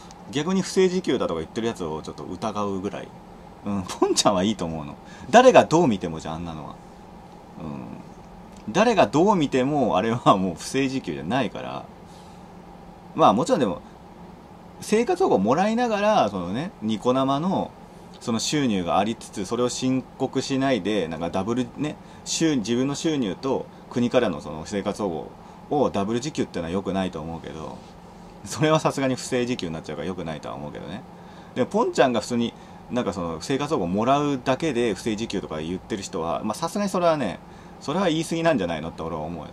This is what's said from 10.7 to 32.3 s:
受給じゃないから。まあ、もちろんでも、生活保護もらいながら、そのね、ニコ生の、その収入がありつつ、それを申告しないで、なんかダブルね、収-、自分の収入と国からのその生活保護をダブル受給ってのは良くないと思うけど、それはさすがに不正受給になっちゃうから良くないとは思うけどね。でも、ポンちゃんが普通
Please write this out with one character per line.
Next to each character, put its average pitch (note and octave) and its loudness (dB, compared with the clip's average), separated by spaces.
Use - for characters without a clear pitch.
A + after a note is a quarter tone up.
受 C3 -2
給 E2 -6
じ C#2 -6
ゃ C#2 -10
な A#2 0
い G2+ -2
か - -10
ら。 B1+ -8
ま D3 6
あ、 G#2+ 8
も A#2 2
ち - -2
ろ C4 6
ん F3 0
で A#2+ 4
も、 F#2 -4
生 A3 2
活 F4+ 2
保 F#4+ 4
護 A#3 6
も G#2 4
ら F#3 2
い A3 0
な A#3+ 2
が G#3 0
ら、 G3+ 4
そ G2 -4
の F2 -4
ね、 D3+ -4
ニ A2 0
コ A#2+ 2
生 C3+ 2
の、 D#3+ 0
そ - -6
の A2+ 2
収 C#3+ 0
入 G2 2
が E2 2
あ G2+ 4
り A2+ -2
つ - -18
つ、 G2 -6
そ A#2 -2
れ A#2+ 2
を B2 2
申 C3 0
告 C3 -2
し C3+ -2
な C3+ 2
い A2 0
で、 F#2+ 0
な E2 -6
ん D2+ -10
か E2+ -2
ダ F#2+ -2
ブ A2+ 0
ル B2 0
ね、 D3 -4
収-、 D#3+ 2
自 A#2 0
分 B2+ 2
の C#3+ -4
収 D#3 0
入 G#2+ 0
と B2+ -2
国 A#2+ 2
か C3 4
ら A2+ 2
の D2+ -4
そ C#2+ -10
の D#2 -8
生 G2 -4
活 G#2+ -2
保 D#2 -2
護 C#3+ 2
を A#2+ 4
ダ G2 0
ブ G#2 0
ル A#2+ 0
受 C#3 -4
給 - -4
っ - -2
て - -6
の E2 -6
は E2 -6
良 F#2+ -2
く F#2+ -4
な F#2+ 0
い F2+ -2
と E2 -8
思 E2 -8
う - -10
け - -12
ど、 C#2+ -10
そ - -4
れ D#3 4
は D#3 6
さ D3+ 2
す - -2
が C3+ 2
に B2+ 0
不 - -10
正 B2+ 0
受 A#2+ 0
給 F#2 -6
に D#2+ -6
な D#2+ -6
っ - -16
ち - -10
ゃ D2+ -6
う - -6
か C#2+ -6
ら E2 -4
良 F#2 -6
く F2+ -8
な D#2 -6
い C#2+ -10
と - -10
は A#1 -8
思 C#2+ -10
う - -10
け - -12
ど - -12
ね。 F#2 -10
で B2 2
も、 - 2
ポ A3+ 2
ン F#4 0
ち A#3+ 4
ゃ C#3+ 8
ん B2+ 2
が A#2 2
普 - -10
通 B2 -2